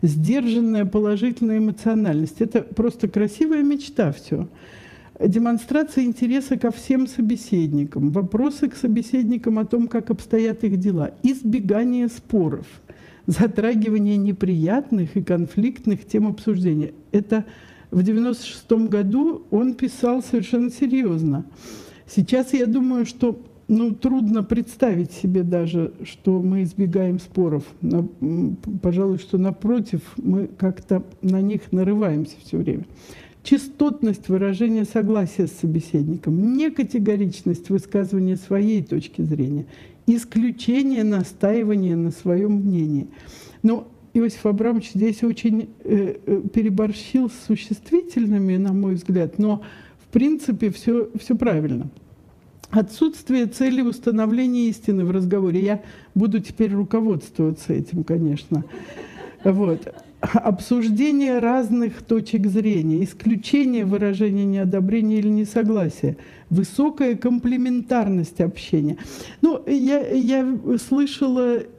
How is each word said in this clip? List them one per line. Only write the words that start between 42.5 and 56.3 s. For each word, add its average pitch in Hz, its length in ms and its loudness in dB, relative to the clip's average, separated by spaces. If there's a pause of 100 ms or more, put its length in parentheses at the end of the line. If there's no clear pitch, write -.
мнении. 165 520 0 (560)
Но 226 240 2 (280)
Иосиф 226 320 2
Абрамович 220 480 0
здесь 214 280 2
очень, 226 460 0 (160)
э, 196 400 2
э, 196 180 0 (120)
переборщил 220 760 0
с - 180 -12
существительными, 214 1120 0
на 190 160 0
мой 190 220 2
взгляд, 175 440 -2
но, 208 240 2 (360)
в - 120 -20
принципе, 262 600 2
всё, 233 400 -2 (100)
всё - 160 -2
правильно. 151 540 0 (800)
Отсутствие 254 760 0
цели 262 360 0
установления 233 840 0
истины 196 360 0
в 175 60 0
разговоре. 185 500 2
Я 202 220 0 (320)
буду 208 260 2